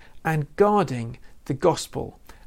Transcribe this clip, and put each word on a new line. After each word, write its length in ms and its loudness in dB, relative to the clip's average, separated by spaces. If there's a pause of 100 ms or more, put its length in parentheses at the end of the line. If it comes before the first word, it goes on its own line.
(240)
and 320 -2
guarding 640 2 (280)
the 80 -4
gospel 680 -2 (280)